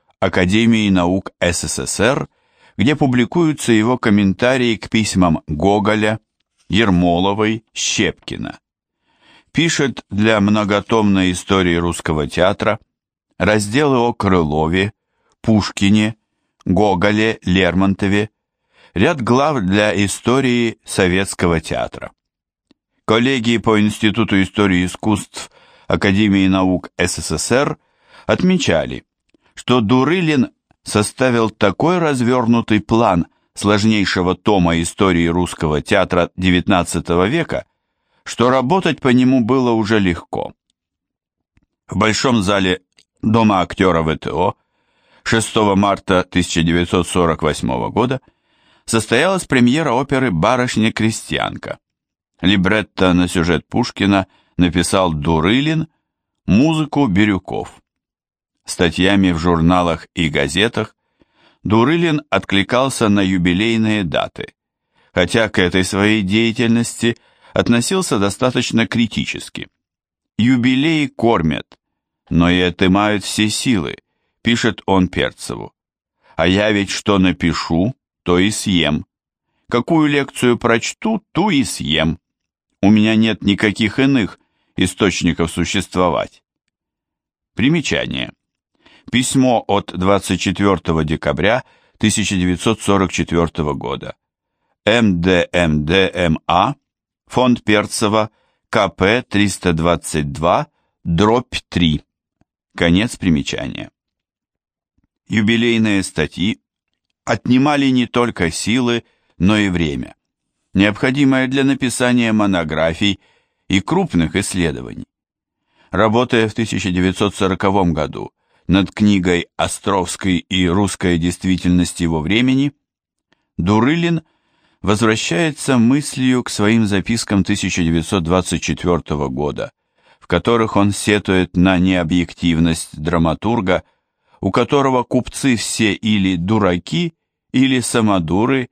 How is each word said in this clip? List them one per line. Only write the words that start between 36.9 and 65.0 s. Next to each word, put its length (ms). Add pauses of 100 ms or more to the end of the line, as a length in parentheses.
века, 360 (600)
что 260
работать 500
по 80
нему 320
было 300
уже 300
легко. 520 (1300)
В 100
Большом 460
зале 400 (400)
Дома 400
актера 400
В 160
Т 120
О 240 (680)
шестого 500
марта 500
тысяча 380
девятьсот 440
сорок 360
восьмого 480
года 320 (640)
состоялась 580
премьера 480
оперы 380
«Барышня-крестьянка». 1500 (640)
Либретто 720
на 160
сюжет 400
Пушкина 580 (300)
написал 560
Дурылин, 760 (580)
музыку 640
Бирюков. 720 (840)
Статьями 680
в 60
журналах 760
и 160
газетах 640 (640)
Дурылин 680
откликался 800
на 100
юбилейные 840
даты, 500 (580)